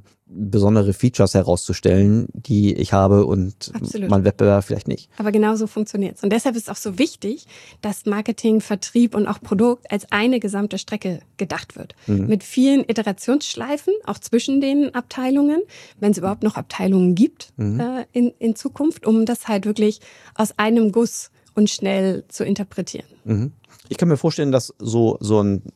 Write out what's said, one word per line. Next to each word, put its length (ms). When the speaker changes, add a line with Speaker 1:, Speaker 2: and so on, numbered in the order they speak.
Speaker 1:
besondere 640
Features 440
herauszustellen, 1000
die 400
ich 180
habe 340
und 480
Speaker 2:
Absolut. 360
Speaker 1:
mein 160
Wettbewerber 360
vielleicht 280
nicht. 280
Speaker 2:
Aber 140
genau 240
so 120
funktioniert's. 540
Und 120
deshalb 240
ist 120
auch 60
so 240
wichtig, 460
dass 260
Marketing, 540
Vertrieb 560
und 100
auch 140
Produkt 500
als 220
eine 300
gesamte 380
Strecke 420
gedacht 400
wird. 180
Speaker 1:
Mhm. 200
Speaker 2:
Mit 160
vielen 380
Iterationsschleifen, 1120
auch 140
zwischen 400
den 340
Abteilungen, 680
wenn's 160
überhaupt 260
noch 140
Abteilungen 580
gibt, 400
Speaker 1:
Mhm. 240
Speaker 2:
äh, 320
in, 260
in 200
Zukunft, 480
um 200
das 220
halt 180
wirklich 360
aus 240
einem 320
Guss 400
und 140
schnell 580
zu 160
interpretieren. 640
Speaker 1:
Mhm. 300
Ich 80
kann 140
mir 80
vorstellen, 340
dass 260
so, 440
so 200
ein, 200